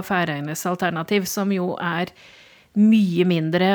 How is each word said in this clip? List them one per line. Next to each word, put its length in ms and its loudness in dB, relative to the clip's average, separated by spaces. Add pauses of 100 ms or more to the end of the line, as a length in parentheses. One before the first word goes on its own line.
Færøynes 600 -4
Alternativ, 600 -2
som 240 -4
jo 300 -2
er 260 -4 (680)
mye 540 4
mindre 460 2